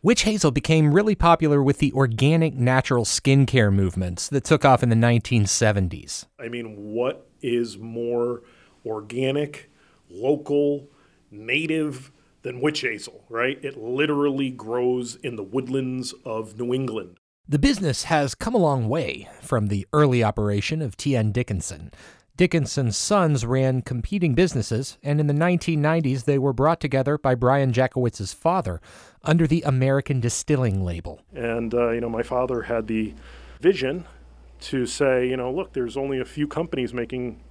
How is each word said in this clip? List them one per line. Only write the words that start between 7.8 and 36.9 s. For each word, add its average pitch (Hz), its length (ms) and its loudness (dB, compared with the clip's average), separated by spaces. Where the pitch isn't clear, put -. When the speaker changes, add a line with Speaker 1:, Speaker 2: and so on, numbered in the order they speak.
Speaker 2:
organic, 131 880 -4
local, 143 800 0
native 135 840 -4
than 123 180 -12
witch 151 220 -2
hazel, - 480 -8
right? 123 340 -4
It 135 140 -10
literally 139 720 0
grows 123 680 -4
in 120 180 -10
the 104 80 -10
woodlands 127 720 -6
of 110 340 -8
New 120 140 -4
England. 110 440 -6
Speaker 1:
The 143 120 0
business 196 460 0
has 143 280 0
come 240 220 -6
a - 20 4
long 139 320 2
way 120 400 -4
from 107 280 0
the 98 260 -2
early 135 300 4
operation 104 580 0
of 120 160 -6
T 139 180 0
N 107 160 2
Dickinson. 98 600 -4
Dickinson's 143 640 2
sons 156 480 2
ran 131 380 0
competing 147 500 -2
businesses, 135 680 0
and 143 160 0
in 147 80 2
the 143 60 2
nineteen 165 460 2
nineties, 143 440 0
they 139 160 2
were 135 140 0
brought 147 260 2
together 139 400 0
by 127 160 2
Brian 127 360 2
Jackowitz's 123 640 -2
father 160 480 -2
under 165 220 4
the 156 160 2
American 135 600 0
Distilling 117 640 0
label. 85 380 -8
Speaker 2:
And, 117 380 -4
uh, 120 160 2
you 117 120 -2
know, 117 80 -6
my 113 140 -4
father 127 400 -2
had 113 240 -4
the 110 260 -2
vision 165 460 0
to 127 280 -4
say, 127 400 0
you 127 100 -2
know, 127 140 -4
"Look, 175 220 -8
there's 120 220 -4
only 139 240 -4
a 123 60 -6
few 147 220 -4
companies 147 440 -4